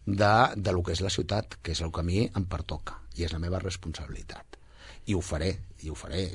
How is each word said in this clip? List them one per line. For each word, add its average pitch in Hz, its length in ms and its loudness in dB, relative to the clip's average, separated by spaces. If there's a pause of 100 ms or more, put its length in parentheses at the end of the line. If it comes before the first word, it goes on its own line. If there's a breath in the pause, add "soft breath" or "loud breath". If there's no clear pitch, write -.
de, 104 280 6 (220)
de 98 200 2
lo 87 80 4
que 87 120 0
és 92 80 0
la 92 100 0
ciutat, - 480 0
que 82 120 -4
és 80 80 -2
el 80 100 -2
que 80 120 0
a 85 40 0
mi 101 200 4
em 98 180 0
pertoca, 80 560 -4 (140)
i 85 120 0
és 80 60 -4
la 80 100 -2
meva 87 200 0
responsabilitat. - 920 -8 (500 soft breath)
I 104 80 2
ho 85 80 2
faré, 80 300 0 (300)
i 78 80 -6
ho 76 40 -6
faré, 82 280 -4 (120)